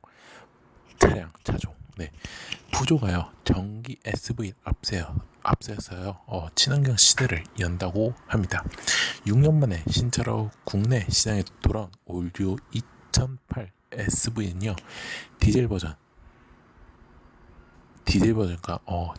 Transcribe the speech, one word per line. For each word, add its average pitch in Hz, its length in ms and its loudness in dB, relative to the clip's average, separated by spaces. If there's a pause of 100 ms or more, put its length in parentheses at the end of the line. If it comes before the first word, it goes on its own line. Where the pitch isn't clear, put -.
(1000)
차량 - 320 4 (140)
차종. - 280 -4 (220)
네, 85 160 -8 (600)
푸조가요, 113 600 2 (120)
전기 107 600 -2
에스브이 - 500 -4 (100)
앞세요, - 520 -4 (280)
앞서서요, 95 840 -4
어, 87 300 -6
친환경 135 420 2
시대를 98 460 4 (160)
연다고 92 560 -2 (100)
합니다. - 380 0 (640)
육 104 100 4
년 151 220 6
만에 98 280 0
신차로 113 600 0 (140)
국내 107 440 2
시장에 104 360 2 (180)
돌아온 101 300 0 (140)
올뉴 90 500 -2 (160)
이천팔 - 1000 -4 (200)
에스브이는요, 104 840 -2 (640)
디젤 - 280 4
버전, 82 280 -2 (2000)
디젤 98 280 4
버전과, 87 540 -2
어, 85 320 -4